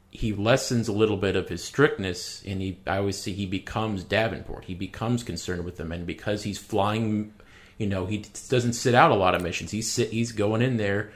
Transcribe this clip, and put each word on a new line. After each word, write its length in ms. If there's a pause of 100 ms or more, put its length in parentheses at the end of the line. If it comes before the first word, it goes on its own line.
(100)
he 240
lessens 540
a 40
little 240
bit 200
of 120
his 160
strictness, 800
and 140
he, 160 (100)
I 120
always 180
see 160
he 140
becomes 580
Davenport. 600
He 80
becomes 480
concerned 420
with 140
them, 120
and 160
because 360
he's 160
flying, 720 (460)
you 80
know, 180
he 140
d-, 100 (220)
doesn't 240
sit 200
out 160
a 40
lot 200
of 60
missions. 300
He's 200
sit, 200
he's 220
going 280
in 160
there, 400